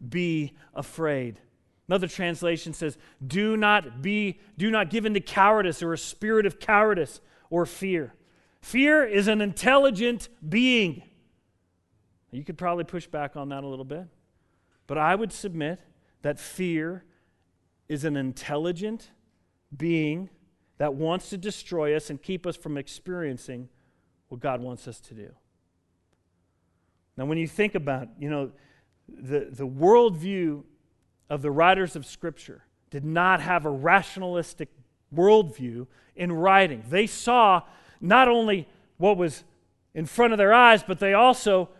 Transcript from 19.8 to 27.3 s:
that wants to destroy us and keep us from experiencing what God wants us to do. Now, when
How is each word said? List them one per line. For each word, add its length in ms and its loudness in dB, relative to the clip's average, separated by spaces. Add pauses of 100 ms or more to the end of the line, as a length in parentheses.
that 160 -2
wants 340 -4
to 80 -10
destroy 580 -4
us 140 -4
and 140 -12
keep 240 -8
us 100 -8
from 220 -10
experiencing 920 -10 (600)
what 120 -16
God 220 -4
wants 260 -12
us 120 -16
to 140 -20
do. 200 -20 (1800)
Now, 80 -6
when 100 -4